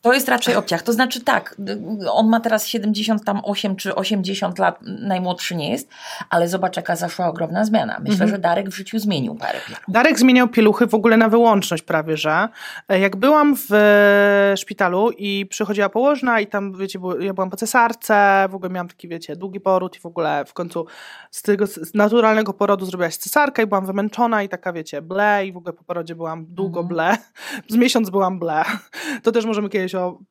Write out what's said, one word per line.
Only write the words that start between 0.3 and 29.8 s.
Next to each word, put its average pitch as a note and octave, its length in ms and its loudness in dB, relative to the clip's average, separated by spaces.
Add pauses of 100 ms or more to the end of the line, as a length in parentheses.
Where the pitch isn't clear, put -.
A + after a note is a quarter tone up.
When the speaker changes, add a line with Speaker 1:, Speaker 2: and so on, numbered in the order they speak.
Speaker 1:
obciach. F#3+ 260 -2
To A#3 100 -2
znaczy A#3+ 320 -2
tak, - 340 -2
d-, G3 180 -8 (360)
on A3 160 4
ma A3+ 120 4
teraz A3 260 -2
siedemdziesiąt G#3+ 580 -2
tam G3+ 200 -2
osiem G3+ 320 -4
czy F#3+ 180 -6
osiemdziesiąt F#3+ 640 -4
lat, F3+ 240 0
najmłodszy F3+ 720 -4
nie D#3 140 -4
jest, - 180 -6 (420)
ale E3+ 180 2
zobacz, F3+ 280 -4
jaka F3 200 -4
zaszła F3 320 -6
ogromna E3+ 360 -2
zmiana. G#3+ 360 0
Myślę, - 120 -2
Speaker 2:
Mhm. G3+ 180 2
Speaker 1:
że G3+ 80 -4
Darek F#3 320 0
w F#3+ 40 -14
życiu G3 240 -8
zmienił F#3 360 -2
parę - 320 -6
pieluch. - 220 -14
Speaker 2:
Darek A3+ 300 4
zmieniał B3 300 6
pieluchy A3 380 4
w A3+ 80 0
ogóle A3 220 4
na A3+ 120 6
wyłączność G#3 540 4
prawie, D#3 340 -2
że. D#3 320 0 (400)
E, G3 100 2
jak G3 180 2
byłam D4 400 4
w, - 160 -10
e, G3+ 840 6
szpitalu G3 540 0
i G3 360 -4
przychodziła G3+ 420 -2
położna B3 520 0
i G#3+ 60 -4
tam, G3 320 -6
wiecie, G3 200 -8
było, F3+ 180 -6
ja F#3+ 180 -4
byłam F#3 160 -4
po G3 60 -10
cesarce, G#3 960 2
w F#3 40 -12
ogóle F#3 180 -8
miałam F3+ 160 -6
taki, - 200 -20
wiecie, E3+ 280 -12
długi F#3+ 240 -12
poród F#3 360 0
i - 40 -20
w - 60 -18
ogóle D3+ 380 -2
w - 80 -16
końcu E3+ 340 -8 (440)
z - 120 -14
tego G3+ 220 2
s-, G3 100 -6
z D#3+ 200 -12
naturalnego A3 580 4
porodu G3 340 0
zrobiła F3 240 -4
się - 80 -12
cesarka C#4+ 440 0
i A3 40 2
byłam F#3+ 200 -2
wymęczona G#3 560 -2
i G3 60 -6
taka, F3+ 240 -8
wiecie, D#3 300 -8
ble G3 440 0
i F#3+ 60 -10
w F3+ 40 -16
ogóle E3+ 160 -10
po - 120 -20
porodzie E3+ 300 -8
byłam E3 340 -10
długo F3 320 -6
Speaker 1:
Mhm. F3 80 -6
Speaker 2:
ble. F3 280 2 (260)
<laughs> - 320 -10
Z - 20 4
miesiąc A#3 340 4
byłam F#3+ 280 0
ble. E3 240 -2 (600)
To A3+ 100 2
też A3 120 0
możemy G#3 240 -2
kiedyś F#3+ 280 -4